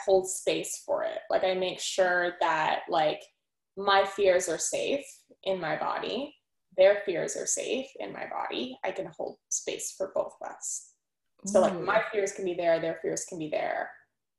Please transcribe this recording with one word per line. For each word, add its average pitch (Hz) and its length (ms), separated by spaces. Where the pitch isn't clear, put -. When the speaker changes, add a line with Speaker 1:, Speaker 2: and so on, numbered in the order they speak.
Speaker 1:
hold 190 240
space - 560
for - 200
it. - 260
Like, - 140
I 185 100
make 185 260
sure 180 600
that, 160 480
like, 156 340
my 196 280
fears 185 440
are 165 100
safe - 480
in 190 160
my 156 180
body. - 580
Their 196 300
fears 160 300
are - 100
safe - 420
in - 140
my - 160
body. - 560
I 190 80
can 170 140
hold - 320
space - 440
for - 220
both - 260
of - 80
us. - 440
So, 196 140
like, 196 140
Speaker 2:
Ooh. 170 100
Speaker 1:
my 214 180
fears 196 200
can 196 120
be 175 100
there, 170 240
their 160 220
fears 165 240
can 180 140
be 156 100
there. - 420